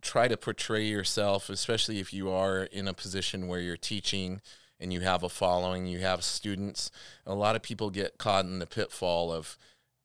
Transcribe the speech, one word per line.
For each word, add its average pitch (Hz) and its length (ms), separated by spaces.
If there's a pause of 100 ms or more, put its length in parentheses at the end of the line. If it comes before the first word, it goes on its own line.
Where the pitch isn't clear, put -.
try 123 260
to 117 100
portray 110 480
yourself, 101 640
especially 107 500
if 95 140
you 95 160
are 95 340
in 98 240
a 95 60
position 92 540
where 90 140
you're 87 160
teaching 95 640 (400)
and 90 100
you 90 80
have 90 240
a 90 60
following, 92 580
you 90 120
have 92 220
students. - 680 (340)
A 95 80
lot 104 220
of 113 60
people 110 280
get 95 280
caught 98 260
in 92 160
the 85 80
pitfall 87 640
of 82 260 (480)